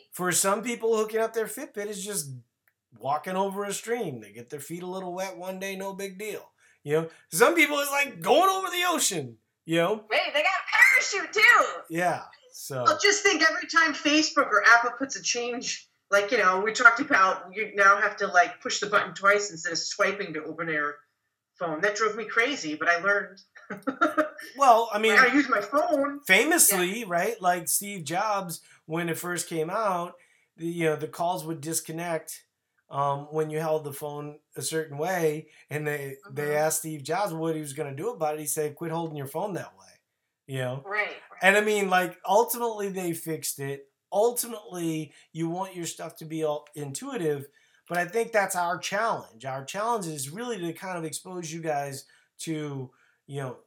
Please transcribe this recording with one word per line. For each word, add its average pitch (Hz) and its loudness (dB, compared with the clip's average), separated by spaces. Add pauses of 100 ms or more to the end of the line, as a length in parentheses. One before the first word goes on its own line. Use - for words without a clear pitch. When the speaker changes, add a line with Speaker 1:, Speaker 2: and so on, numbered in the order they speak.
(120)
Speaker 1:
For 180 -2
some 196 2
people, 226 0
hooking 214 0
up 226 0
their 226 -2
Fitbit 214 -8
is 202 -8
just 180 -6 (680)
walking 147 -2
over 196 -2
a 202 -6
stream. 196 -4
They 101 -18
get 117 -16
their 143 -10
feet 175 -10
a 185 -10
little 185 -8
wet 185 -6
one 185 -8
day, 196 -6
no 190 -8
big 190 -10
deal. 208 -10 (340)
You 143 -2 (100)
know? 160 -6 (220)
Some 247 4
people, 294 4
it's 285 -2
like 277 -2
going 339 6
over 381 0
the 349 0
ocean, 160 -2 (300)
you 160 0
know? 202 2
Speaker 2:
Right, 277 0
they 294 2
got 339 2
a 381 4
parachute, 311 -10
too! 427 8 (260)
Speaker 1:
Yeah, 165 0 (300)
so 127 -6
Speaker 3:
Well, 190 4
just 403 2
think 320 4
every 320 2
time 320 4
Facebook 302 2
or 202 4
Apple 233 6
puts 269 -4
a 175 -10
change, 240 -4 (220)
like, 202 4
you 240 4
know, 185 4
we 214 0
talked - 6
about, 190 2
you 202 -6
now 202 8
have 214 0
to, 202 -2
like, 180 4
push - -4
the 196 -2
button 185 0
twice 196 4
instead 165 -8
of 160 -2
swiping 190 -2
to 151 -6
open 165 -8
your 147 -2 (640)
phone. 160 -4
That 208 2
drove 220 0
me 226 -6
crazy, 233 -2
but 156 -2
I 175 4
learned. 196 -2 (300)
<laughs> 302 0 (320)
Speaker 1:
Well, 233 8
I 208 0
mean, 220 4
Speaker 3:
I 214 8
gotta 240 6
use 285 4
my 220 2
phone. 285 0
Speaker 1:
famously, 202 4
Speaker 2:
Yeah. 240 -6
Speaker 1:
right? 180 -2
Like 180 2
Steve 202 -4
Jobs, 185 -2 (260)
when 170 -2
it 160 -2
first 175 -6
came 160 -2
out, 185 -2 (420)
the, 165 -8
you 170 -2
know, 151 2
the 147 -6
calls 175 -2
would 160 -8
disconnect, 160 -6 (460)
um, 143 -2
when 156 -2
you 156 -2
held 156 0
the 143 -8
phone 147 -10 (160)
a 147 -8
certain 156 -4
way, 160 0 (240)
and 151 -4
they, 143 -4 (160)
they 139 -6
Speaker 2:
Mm-hmm. 147 0
Speaker 1:
asked 156 2
Steve 156 -8
Jobs 175 -2
what 160 -2
he 156 -4
was 147 -10
gonna 139 -8
do 180 -4
about 160 -2
it. 156 -8
He 151 -8
said, 151 -2
"Quit 165 -8
holding 160 -4
your 139 -6
phone 185 -4
that 135 -8
way," - -20 (640)
you 135 -6
know? 127 -4
Speaker 2:
Right, 202 -4
right. - -10 (260)
Speaker 1:
And 196 6
I 208 6
mean, 208 2
like, 180 2 (100)
ultimately 226 2
they 185 -4
fixed 147 -6
it. 139 -8 (240)
Ultimately, 190 -2 (200)
you 165 -4
want 185 -6
your 170 -8
stuff 160 -10
to 165 -14
be 156 -6
all 151 -2
intuitive, 147 -4 (420)
but 170 -4
I 175 0
think 226 -4
that's 190 2
our 175 0
challenge. 170 -4
Our 135 -8
challenge 208 -2
is 143 -8
really 233 -6
to 170 -4
kind 185 -8
of 165 -6
expose 175 -8
you 165 -8
guys 143 -4 (360)
to, 147 -6 (380)
you 139 -8
know, 127 -8 (100)